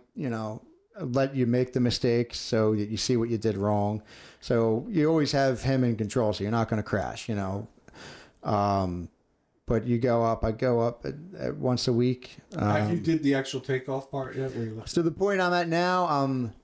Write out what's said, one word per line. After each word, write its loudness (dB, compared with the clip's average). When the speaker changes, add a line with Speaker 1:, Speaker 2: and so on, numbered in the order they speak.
Speaker 1:
you -4
know, -6
let 0
you 2
make 2
the 0
mistakes 2
so 2
that -2
you -4
see 0
what 0
you 0
did 0
wrong. 0
So 0
you 2
always 2
have 0
him 2
in 2
control, 0
so -6
you're -2
not 2
gonna -2
crash, -4
you -2
know. -4
Um, 0
but 0
you 2
go 2
up, 0
I 2
go 2
up -2
at, -6
at -4
once -2
a 4
week. 0
Speaker 2:
Have 2
you 2
Speaker 1:
Um, -2
Speaker 2:
did 0
the 4
actual -2
takeoff -4
part -6
yet? -4
Where -4
you -6
left -12
Speaker 1:
so 0
the 2
point 0
I'm 2
at 2
now, 2
um, 0